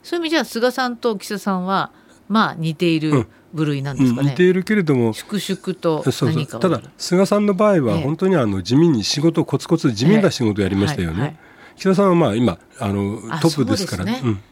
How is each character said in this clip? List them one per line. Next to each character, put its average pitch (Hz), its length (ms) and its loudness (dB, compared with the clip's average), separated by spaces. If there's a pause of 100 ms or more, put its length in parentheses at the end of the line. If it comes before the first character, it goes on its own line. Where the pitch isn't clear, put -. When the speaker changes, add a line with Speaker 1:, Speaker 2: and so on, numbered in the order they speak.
Speaker 1:
そ - 120 -6
う 349 40 -2
い - 20 -4
う 320 40 -6
意 311 40 -4
味 - 20 -
じ 330 60 0
ゃ、 247 80 0
菅 233 260 -2
さ 254 160 -4
ん 240 80 -6
と 226 220 -2
岸 - 160 -10
田 202 40 -6
さ 196 140 -4
ん 180 140 -2
は、 185 260 -2 (380)
ま 202 220 2
あ、 - 60 -12
似 160 180 -4
て 175 100 -2
い 160 160 2
る 147 260 0 (260)
部 156 120 -2
類 143 160 -2
な 139 120 -6
ん 127 40 -6
で 135 80 4
す 120 100 2
か 135 60 -4
ね。 - 0 -
Speaker 2:
う - 20 2
ん。 - 20 2
う 143 40 2
ん、 - 20 0
似 127 40 -8
て 180 80 2
い 185 100 4
る 185 100 -2
け 214 120 -2
れ 202 80 0
ど 151 120 2
も、 117 160 2
Speaker 1:
粛 - 280 -8
々 185 360 -6
と 160 300 -2
何 135 60 2
か - 140 -2
を 160 40 0
や 156 80 0
る。 151 40 -2
Speaker 2:
そ - 0 -
う 139 40 -4
そ 113 120 -14
う。 - 40 -4
た 185 80 2
だ、 135 120 -2 (160)
菅 185 280 2
さ 208 120 2
ん 208 80 2
の 202 80 2
場 202 240 4
合 143 80 2
は、 139 120 2
Speaker 1:
え - 20 0
え。 - 40 -2
Speaker 2:
本 170 120 -2
当 190 140 -2
に、 185 80 2
あ 123 80 2
の、 95 180 -2
地 117 140 2
味 170 100 6
に 117 160 2
仕 - 160 -2
事、 160 240 2
コ - 140 -2
ツ - 100 -6
コ 165 100 2
ツ 143 140 0
地 107 140 -2
味 208 160 6
な 180 100 2
仕 - 120 -4
事 104 180 0
を - 20 2
や 92 60 0
り 98 80 0
ま 98 100 2
し - 80 -2
た 95 60 -4
よ 82 100 -2
ね。 - 20 -6
Speaker 1:
え 87 40 -4
え。 - 20 -2
は 135 60 0
い、 - 20 -6
は 156 60 -8
い。 - 40 -20 (380)
Speaker 2:
岸 - 140 -2
田 185 60 4
さ 202 100 4
ん 190 40 4
は、 175 60 4
ま 160 140 4
あ、 101 60 0
今、 117 220 2 (220)
あ 107 80 -4
の、 101 320 -2 (100)
Speaker 1:
あ、 156 120 -4
Speaker 2:
ト 165 80 2
ッ 151 80 -2
プ 127 80 0
で - 100 0
す 180 100 -6
か 95 120 -8
ら。 90 80 -6
Speaker 1:
そ - 40 -4
う 233 40 -2
で 262 60 -6
す - 40 -8
ね。 123 60 0
Speaker 2:
う - 20 0
ん。 98 80 -4 (120)